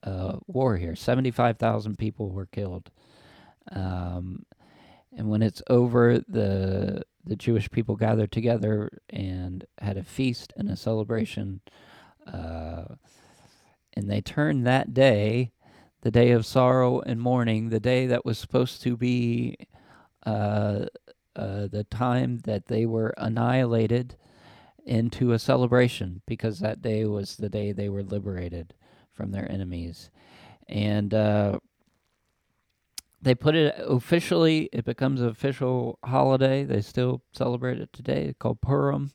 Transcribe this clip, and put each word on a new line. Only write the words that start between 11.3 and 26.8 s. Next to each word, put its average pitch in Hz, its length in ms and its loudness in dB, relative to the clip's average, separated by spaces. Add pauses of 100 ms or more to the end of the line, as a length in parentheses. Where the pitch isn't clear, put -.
Uh, 82 520 -8 (1120)
and 101 160 -4
they 104 120 0
turned 147 460 0
that 131 260 2
day, 117 580 4 (500)
the 120 100 0
day 120 180 8
of 117 160 4
sorrow 127 560 4
and 120 180 -4
mourning, 117 500 0
the 113 100 0
day 127 260 2
that 123 180 0
was 117 140 -2
supposed - 460 -2
to 123 120 0
be, 120 640 -2 (680)
uh, 104 580 0 (500)
uh, 104 320 -6
the 104 220 -6
time 123 540 0
that - 240 -4
they 113 180 2
were 113 320 0
annihilated, 117 1000 0 (680)
into 120 480 2
a 113 60 2
celebration, 123 880 2
because 110 320 -4
that 107 240 -4